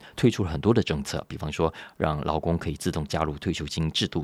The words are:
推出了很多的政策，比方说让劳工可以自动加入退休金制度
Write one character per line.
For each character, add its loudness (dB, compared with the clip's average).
推 4
出 2
了 0
很 -2
多 6
的 4
政 -2
策， -6
比 -8
方 -4
说 2
让 0
劳 0
工 2
可 -2
以 -2
自 -2
动 -2
加 0
入 0
退 0
休 -4
金 -2
制 0
度 -4